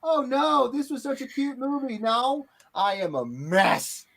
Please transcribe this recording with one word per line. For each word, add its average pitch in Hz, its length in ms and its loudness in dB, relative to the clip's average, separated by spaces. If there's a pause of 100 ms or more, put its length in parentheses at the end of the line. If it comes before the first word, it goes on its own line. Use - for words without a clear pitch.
Oh, 320 180 2
no, 277 460 2
this 277 220 -4
was 277 140 -6
such 277 180 -4
a 262 60 -8
cute 277 300 -4
movie. 269 420 -4
Now 247 460 0 (280)
I 196 220 2
am 180 200 -4
a 127 100 0
mess. 165 800 0 (120)